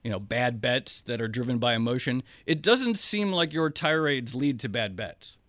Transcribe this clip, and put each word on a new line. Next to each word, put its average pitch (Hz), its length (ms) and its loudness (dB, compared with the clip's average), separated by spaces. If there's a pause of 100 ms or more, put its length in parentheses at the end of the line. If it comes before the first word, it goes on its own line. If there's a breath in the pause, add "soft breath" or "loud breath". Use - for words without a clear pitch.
you 117 80 -4
know, 101 80 -2
bad 117 440 0
bets 123 400 -2
that 117 180 -4
are 113 80 -2
driven 120 300 0
by 120 160 4
emotion. 123 480 0 (240 loud breath)
It 156 160 0
doesn't 233 340 4
seem 208 340 0
like 170 220 0
your 160 180 2
tirades 147 640 0
lead 135 260 0
to 127 100 -4
bad 101 260 -2
bets. - 400 -10 (120)